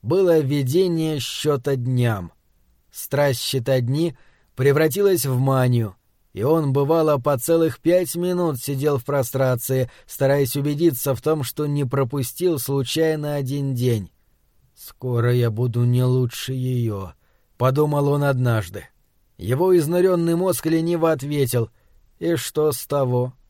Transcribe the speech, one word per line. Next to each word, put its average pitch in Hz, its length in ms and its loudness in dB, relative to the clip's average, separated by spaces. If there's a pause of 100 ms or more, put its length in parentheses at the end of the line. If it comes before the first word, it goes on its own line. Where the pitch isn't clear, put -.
было 170 380 4
ведение 156 800 0
счета 143 560 -2
дням. 120 560 -2 (580)
Страсть 135 520 -2
считать 131 440 -2
дни 156 300 -2 (400)
превратилась 156 720 2
в 131 140 0
манию, 127 580 2 (340)
и 98 120 -6
он, 151 280 2
бывало, 151 460 2
по 135 200 0
целых 165 440 0
пять 175 340 2
минут 175 440 -2
сидел 143 380 -2
в 120 60 -4
прострации, 131 880 -2 (160)
стараясь 139 480 0
убедиться 143 600 0
в - 60 -8
том, 151 220 0
что 151 220 -6
не 143 180 0
пропустил 139 760 -2
случайно 147 760 -2
один 139 400 -4
день. 120 340 0 (640)
«Скоро 120 600 -2
я 120 180 2
буду 120 320 -2
не 123 220 2
лучше 127 480 -2
ее», 120 580 -4 (460)
подумал 143 500 2
он 143 160 2
однажды. 117 640 0 (520)
Его 160 400 2
изнуренный 170 580 2
мозг 175 300 -2
лениво 165 460 0
ответил: 135 600 -2 (480)
«И 165 180 -2
что 151 340 0
с - 160 -8
того?» 127 460 0 (160)